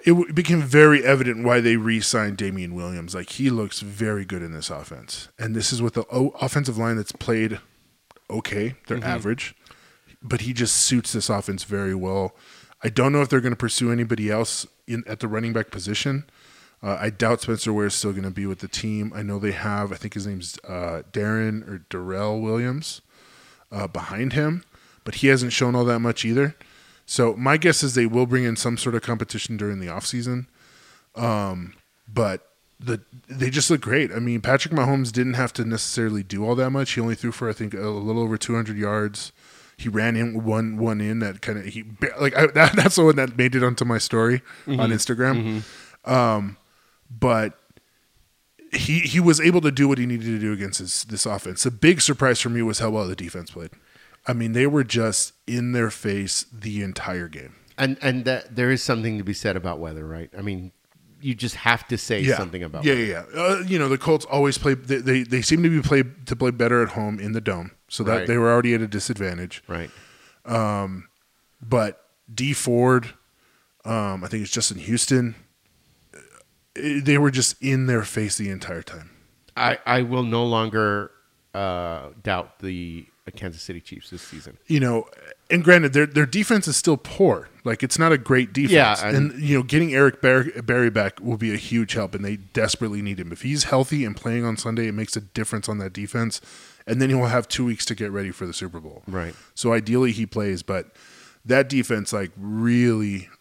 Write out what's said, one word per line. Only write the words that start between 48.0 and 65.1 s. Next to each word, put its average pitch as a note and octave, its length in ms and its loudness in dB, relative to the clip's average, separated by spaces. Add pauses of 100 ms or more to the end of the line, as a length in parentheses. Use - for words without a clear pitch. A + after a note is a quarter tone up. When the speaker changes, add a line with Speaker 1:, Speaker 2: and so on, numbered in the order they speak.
Speaker 1:
he, D#3+ 280 0
he D3+ 200 0
was E3 200 6
able F3 220 6
to D3+ 80 4
do C#3 180 4
what C3+ 100 4
he B2 80 0
needed A#2+ 200 -4
to A2+ 120 -2
do G#2+ 140 -2
against G2 280 -6
this, F#2 240 -6
this A2 220 -4
offense. F#2+ 360 -6
The B2+ 80 0
big D3+ 300 4
surprise C3 400 2
for A#2+ 100 -2
me A#2 120 -2
was A2 180 -2
how A2+ 100 0
well G#2+ 160 -2
the F#2 100 -6
defense F2 340 -12
played. E2+ 200 -14 (560)
I B2 80 0
mean, A2+ 180 -2
they B2 140 4
were C#3+ 180 4
just A2+ 480 0 (140)
in B2 260 -2
their A#2 180 2
face G2+ 640 -4
the G#2 300 -6
entire F#2 460 -6
game. C#2 260 -18 (240)
Speaker 2:
And, C3+ 240 0
and B2+ 240 0
that, B2+ 300 -4
there B2 140 2
is B2+ 120 0
something A2+ 360 -2
to G2+ 60 -6
be G2 80 -4
said F#2+ 240 -2
about F2 220 -6
weather, D#2 280 -10
right? E2 300 -12
I G2 60 -12
mean, F#2 300 -8 (480)
you C3+ 140 -4
just A2 220 -6
have A#2 320 0
to B2 80 -2
say A2 240 -2
Speaker 1:
Yeah. C3 160 2
Speaker 2:
something F2+ 260 -6
about D#2+ 220 -8
Speaker 1:
Yeah, C#3+ 100 4
Speaker 2:
weather. A#2+ 100 0
Speaker 1:
yeah, F2 180 -4 (120)
yeah. D#3 80 -6
Uh, F#3+ 240 2
you F#3 120 0
know, C#3+ 100 2
the C3+ 80 2
Colts D3+ 300 0
always C#3+ 320 2
play, C#3 160 2
they, B2+ 240 -4
they, B2+ 240 2